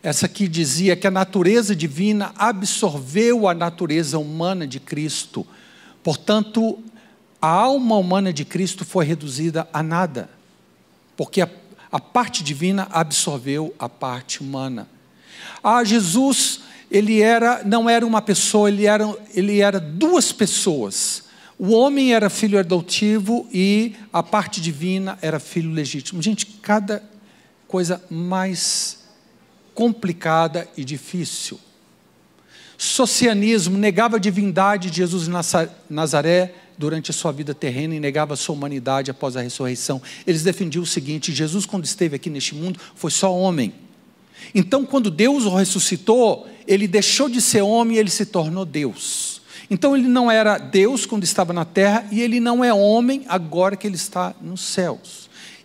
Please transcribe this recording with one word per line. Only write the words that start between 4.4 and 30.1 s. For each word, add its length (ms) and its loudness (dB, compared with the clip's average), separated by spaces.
de 120 -10
Cristo. 680 -8
Portanto, 760 0
a 60 2
alma 500 4
humana 340 2
de 140 -6
Cristo 400 -4
foi 180 0
reduzida 720 -4
a 80 -2
nada, 480 -4
porque 240 -2
a, 80 0
a 80 -4
parte 440 -2
divina 480 -2
absorveu 880 -2
a 100 -8
parte 520 -8
humana. 460 -8
Ah, 200 4
Jesus, 760 2
ele 280 4
era, 460 4
não 240 2
era 160 4
uma 160 2
pessoa, 480 2
ele 160 2
era, 260 4
ele 260 2
era 200 4
duas 520 2
pessoas. 920 -2
O 140 0
homem 420 4
era 160 4
filho 300 0
adotivo 920 0
e 440 2
a 80 0
parte 400 -2
divina 580 -4
era 200 -4
filho 320 -6
legítimo. 500 -6
Gente, 240 -2
cada 560 -4
coisa 400 -2
mais 960 -4
complicada 920 0